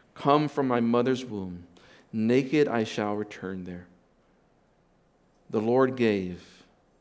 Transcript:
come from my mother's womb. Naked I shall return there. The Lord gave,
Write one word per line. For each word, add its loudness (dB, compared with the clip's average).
come 4
from -2
my 0
mother's 2
womb. -10
Naked 2
I 0
shall -4
return -8
there. -12
The -2
Lord 2
gave, -2